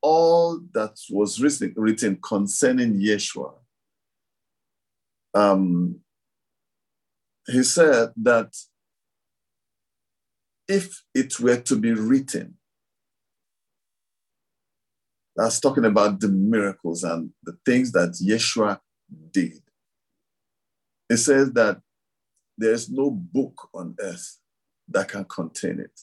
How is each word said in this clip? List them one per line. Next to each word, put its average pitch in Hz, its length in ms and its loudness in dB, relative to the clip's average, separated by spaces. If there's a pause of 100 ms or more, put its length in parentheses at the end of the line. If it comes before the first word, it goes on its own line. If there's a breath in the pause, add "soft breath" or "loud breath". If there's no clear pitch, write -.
all 165 560 4 (140)
that 107 260 -4 (120)
was 101 320 -2
written, 135 340 0
written 110 460 0
concerning 113 760 0
Yeshua, 101 540 -2 (1800)
um, 95 640 2 (1500)
he 127 160 0
said 127 540 4
that 113 400 0 (2000)
if - 380 -4 (100)
it 131 240 -2
were 120 200 2
to 123 180 -2
be 113 160 0
written, 120 640 -2 (2750)
that's 113 240 0
talking 135 240 2
about 104 340 2
the - 100 -2
miracles 95 760 -2
and 82 260 -6 (120)
the - 240 -16
things 123 260 0
that 87 340 0
Yeshua 107 540 0 (500)
did. - 300 -4 (1500)
It 117 80 2
says 135 340 4
that 110 300 2 (720)
there 110 160 2
is 117 160 -4
no 135 220 -2
book 101 640 -6
on 87 260 -14
earth 90 380 -12 (500)
that 95 200 -2
can - 180 -10
contain - 520 -8
it. - 240 -16